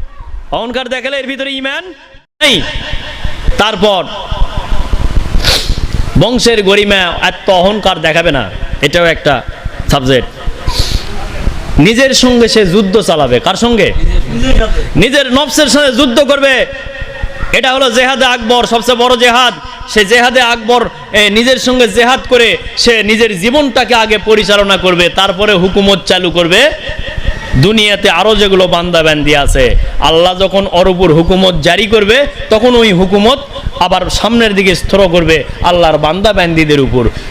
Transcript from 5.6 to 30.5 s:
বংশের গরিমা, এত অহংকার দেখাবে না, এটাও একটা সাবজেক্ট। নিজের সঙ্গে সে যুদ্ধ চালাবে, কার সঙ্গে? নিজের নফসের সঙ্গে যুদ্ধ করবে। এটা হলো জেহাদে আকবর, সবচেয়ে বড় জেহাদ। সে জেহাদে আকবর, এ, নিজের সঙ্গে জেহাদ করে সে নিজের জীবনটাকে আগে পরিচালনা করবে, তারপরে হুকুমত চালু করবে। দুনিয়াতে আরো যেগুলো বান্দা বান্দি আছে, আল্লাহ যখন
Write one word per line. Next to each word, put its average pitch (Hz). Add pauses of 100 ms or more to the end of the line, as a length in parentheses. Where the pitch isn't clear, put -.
বংশের 226
গরিমা, 196 (100)
এত 185
অহংকার 185
দেখাবে 160
না, 117 (320)
এটাও 165
একটা 143 (460)
সাবজেক্ট। 131 (1500)
নিজের 233
সঙ্গে 240
সে 220
যুদ্ধ 196
চালাবে, 147
কার 185
সঙ্গে? 190 (1040)
নিজের 262
নফসের 285
সঙ্গে 269
যুদ্ধ 247
করবে। 269 (840)
এটা 240
হলো 262
জেহাদে 254
আকবর, 240
সবচেয়ে 233
বড় 247
জেহাদ। 240 (340)
সে 214
জেহাদে 240
আকবর, 233 (240)
এ, 208
নিজের 240
সঙ্গে 247
জেহাদ 233
করে 233 (200)
সে 226
নিজের 214
জীবনটাকে 247
আগে 214
পরিচালনা 202
করবে, 175
তারপরে 196
হুকুমত 196
চালু 180
করবে। 175 (840)
দুনিয়াতে 202
আরো 202
যেগুলো 190
বান্দা 170
বান্দি 151
আছে, 131 (240)
আল্লাহ 175
যখন 190